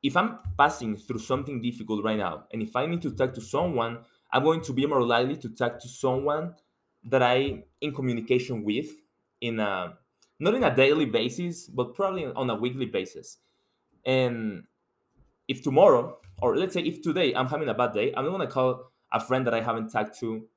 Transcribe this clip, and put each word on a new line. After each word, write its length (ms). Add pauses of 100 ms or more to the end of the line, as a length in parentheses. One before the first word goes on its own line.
If 120
I'm 240 (180)
passing 380
through 240
something 420
difficult 420
right 140
now, 340
and 100
if 140
I 100
need 160
to 100
talk 220
to 80
someone, 640 (260)
I'm 120
going 180
to 120
be 120
more 180
likely 340
to 120
talk 300
to 80
someone 680 (500)
that 180
I 400 (180)
in 120
communication 720
with 260 (520)
in 180
a, 380 (420)
not 140
in 100
a 100
daily 320
basis, 640
but 280
probably 300
on 240
a 60
weekly 300
basis. 520 (680)
And 580 (840)
if 140
tomorrow, 580 (220)
or 140
let's 180
say 80
if 200
today 320
I'm 140
having 220
a 40
bad 200
day, 220
I'm 100
not 60
gonna 160
call 440 (200)
a 80
friend 280
that 60
I 80
haven't 280
talked 300
to 380